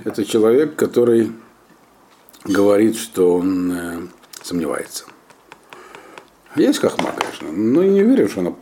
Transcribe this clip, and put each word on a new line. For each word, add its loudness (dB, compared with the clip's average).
это -6
человек, 2
который 2
говорит, 2
что 0
он, -2
э, -10
сомневается. -6
Есть 2
Хахма, -2
конечно, -8
но 0
я 2
не 4
уверен, 2
что -6
она — -2